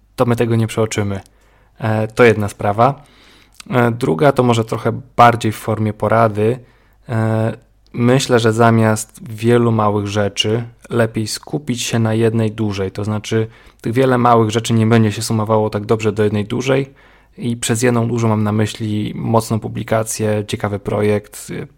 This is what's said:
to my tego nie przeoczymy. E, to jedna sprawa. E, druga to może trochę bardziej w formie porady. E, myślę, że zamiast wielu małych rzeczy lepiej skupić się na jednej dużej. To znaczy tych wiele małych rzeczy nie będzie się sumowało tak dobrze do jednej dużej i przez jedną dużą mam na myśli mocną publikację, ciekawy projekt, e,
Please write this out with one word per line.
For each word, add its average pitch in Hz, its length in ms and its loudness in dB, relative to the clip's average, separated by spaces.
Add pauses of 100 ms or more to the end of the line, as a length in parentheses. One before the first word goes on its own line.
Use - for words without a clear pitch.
(160)
to 127 100 0
my 120 100 0
tego 117 200 0
nie 113 100 0
przeoczymy. 104 540 -4 (580)
E, 110 300 -2
to - 160 2
jedna 104 240 4
sprawa. 110 560 0 (640)
E, 120 200 2
druga 139 420 2
to 127 100 2
może 117 220 2
trochę 113 360 -4 (160)
bardziej 117 360 4
w - 40 -8
formie 107 360 -2
porady. 110 640 0 (500)
E, 110 480 -2 (360)
myślę, 123 460 4
że 113 140 2
zamiast 113 680 2 (120)
wielu 117 400 2
małych 104 340 0
rzeczy 104 560 -2 (280)
lepiej 113 360 -2
skupić 123 560 -8
się - 160 -2
na 113 160 0
jednej 113 380 0
dużej. 101 380 -4
To 104 140 -8
znaczy 107 420 -2 (340)
tych 120 120 -6
wiele 131 260 2
małych 117 320 4
rzeczy 113 220 -2
nie 110 140 2
będzie 110 260 4
się 110 100 -6
sumowało 110 480 0
tak 104 160 -6
dobrze 110 260 0
do 107 120 0
jednej 104 200 0
dużej 131 480 -2 (460)
i 120 180 -4
przez 120 260 -4
jedną 120 260 2
dużą 117 200 0
mam 107 140 2
na 104 100 0
myśli 107 640 -2
mocną 113 460 0
publikację, 110 880 -4
ciekawy 101 300 -6
projekt, 104 720 -4
e, 165 160 -10 (120)